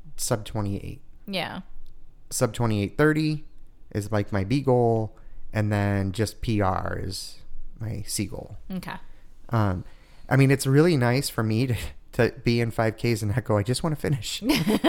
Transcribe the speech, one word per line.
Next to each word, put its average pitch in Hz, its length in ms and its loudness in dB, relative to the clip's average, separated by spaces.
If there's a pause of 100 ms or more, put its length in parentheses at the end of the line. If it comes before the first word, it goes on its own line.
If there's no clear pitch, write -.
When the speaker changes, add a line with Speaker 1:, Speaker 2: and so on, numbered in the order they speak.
(180)
Speaker 1:
sub 107 280 0
twenty-eight. 101 560 -4 (260)
Speaker 2:
Yeah. 185 340 -6 (680)
Speaker 1:
Sub 117 240 0
twenty-eight 107 440 0
thirty 151 460 2 (500)
is, 104 200 -2
like, 104 180 0
my 98 140 2
B 131 160 0
goal, 120 560 2 (340)
and 107 220 2
then 101 400 2
just - 280 -2
P 104 200 2
R 90 400 0
is - 380 -8 (400)
my 113 280 -6
C 104 180 -2
goal. - 320 -10 (140)
Speaker 2:
Okay. 180 240 -8 (540)
Speaker 1:
Um, 101 340 2 (460)
I 131 60 2
mean, 135 160 8
it's 135 160 2
really 151 300 6
nice 123 320 2
for 113 140 -2
me 110 240 2
to, 117 80 0 (380)
to 117 200 4 (100)
be 117 180 4
in 117 100 0
five 113 260 0
Ks 117 240 0
and 104 140 0
not 117 80 0
go, 104 140 2
"I 101 60 4
just 123 200 -2
wanna 156 120 0
finish." - 520 -2
Speaker 2:
<laughs> 285 40 4 (380)